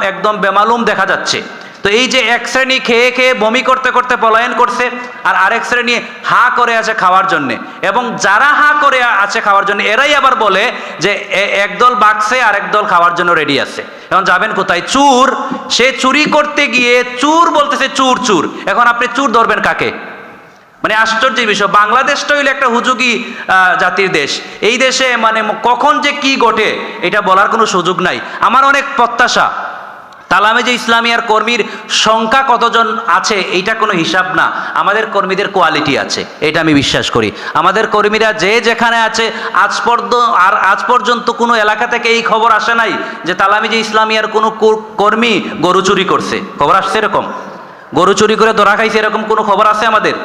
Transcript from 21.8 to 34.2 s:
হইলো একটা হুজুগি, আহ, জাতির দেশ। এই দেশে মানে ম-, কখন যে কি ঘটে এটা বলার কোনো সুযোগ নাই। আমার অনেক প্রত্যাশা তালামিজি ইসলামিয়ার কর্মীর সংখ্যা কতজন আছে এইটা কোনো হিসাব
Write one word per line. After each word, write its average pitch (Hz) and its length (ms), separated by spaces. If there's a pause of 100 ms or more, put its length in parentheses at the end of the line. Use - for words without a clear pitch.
হইলো 269 160
একটা 269 160
হুজুগি, 240 680 (140)
আহ, 185 320
জাতির 180 320
দেশ। 147 300 (200)
এই 233 160
দেশে 254 400
মানে 220 240
ম-, 214 120 (100)
কখন 262 380
যে 285 100
কি 269 240
ঘটে 214 440 (220)
এটা 180 200
বলার 190 280
কোনো 220 160
সুযোগ 180 360
নাই। 156 180 (200)
আমার 240 260
অনেক 277 180 (120)
প্রত্যাশা 226 560 (800)
তালামিজি 220 420
ইসলামিয়ার 233 500
কর্মীর 214 420 (260)
সংখ্যা 226 580
কতজন 226 600
আছে 185 280
এইটা 180 380
কোনো 214 200
হিসাব - 320 (100)